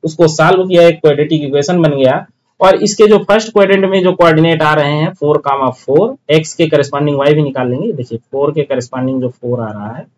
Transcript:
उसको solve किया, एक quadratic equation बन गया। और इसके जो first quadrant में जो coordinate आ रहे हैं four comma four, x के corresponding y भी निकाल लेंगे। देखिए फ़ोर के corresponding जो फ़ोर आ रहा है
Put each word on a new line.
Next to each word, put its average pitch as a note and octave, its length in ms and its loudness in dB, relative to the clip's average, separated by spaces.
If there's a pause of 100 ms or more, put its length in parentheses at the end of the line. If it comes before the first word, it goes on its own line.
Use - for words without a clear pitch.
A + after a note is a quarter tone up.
उसको D#3+ 240 0
solve F#3 400 0
किया, F3 160 4
एक E3 180 2
quadratic D3+ 420 0
equation C#3+ 380 -2
बन D#3 100 2
गया। C#3 360 0 (340)
और F#3+ 140 4
इसके G#3 320 2
जो G#3 100 6
first G#3+ 360 0
quadrant G3 320 2
में F#3+ 180 0
जो F3+ 100 2
coordinate E3 480 2
आ D3+ 120 2
रहे D3 200 0
हैं D#3+ 200 -2
four D3 240 -2
comma C#3 320 -2
four, E3+ 460 -2 (160)
x D#3 220 0
के E3 140 0
corresponding C#3+ 500 -2
y C#3+ 160 0
भी D3+ 80 0
निकाल C3 280 -4
लेंगे। D#3+ 220 -4
देखिए A#2+ 260 -10
फ़ोर C#3 340 -4
के D3+ 120 -4
corresponding C3 580 -6
जो B2+ 80 -4
फ़ोर A#2+ 320 -8
आ G#2+ 100 -8
रहा G#2 240 -12
है - 120 -16 (100)